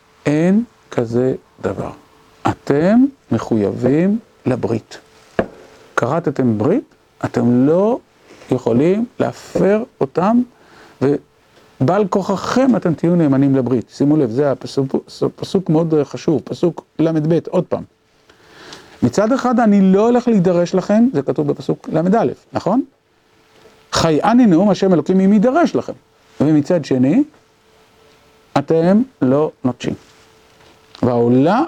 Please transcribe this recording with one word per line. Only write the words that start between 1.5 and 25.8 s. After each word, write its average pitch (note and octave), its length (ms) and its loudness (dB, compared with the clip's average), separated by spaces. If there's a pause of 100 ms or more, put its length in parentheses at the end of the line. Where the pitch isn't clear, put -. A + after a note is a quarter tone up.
דבר. F#2+ 300 -6 (580)
אתם E3+ 560 2 (280)
מחויבים A#2+ 880 0 (280)
לברית. A2+ 520 -4 (1000)
כרתתם C3 640 -2
ברית, D3+ 360 -2 (300)
אתם B2 420 0
לא G3 320 2 (520)
יכולים D3 560 0 (120)
להפר F#3 640 -2 (180)
אותם, G#3 420 0 (600)
ובעל - 1040 -2
כוחכם G3+ 680 0
אתם E3+ 180 -2
תהיו E3+ 220 0
נאמנים C#3 380 2
לברית. B2 360 -2
שימו D3 260 0
לב, C3+ 140 0
זה C3+ 220 0
הפסוק, C3+ 340 -6 (500)
פסוק - 340 -2
מאוד D#3+ 320 2
חשוב, C3+ 420 -4
פסוק - 400 -4 (140)
למד D#3+ 340 0
ב', E3 60 2 (100)
עוד F3+ 160 -2
פעם. - 180 -6 (1200)
"מצד G#3 300 0
אחד, B3 280 0
אני G3+ 320 4
לא G3+ 160 4
הולך B3 200 0
להידרש F3 460 0
לכם", G#3 380 2
זה C#3 100 -2
כתוב D3 240 -4
בפסוק - 460 -6
למד F#3 220 0
א', G3 180 0 (200)
נכון? A#3 300 -2 (1120)
"חי D#3+ 300 0
אני A#3+ 240 4
נאום F#3+ 240 4
השם F#3+ 240 2
אלוקים E3 260 0
אם F#3+ 120 4
יידרש B3+ 440 2
לכם." - 160 -6 (480)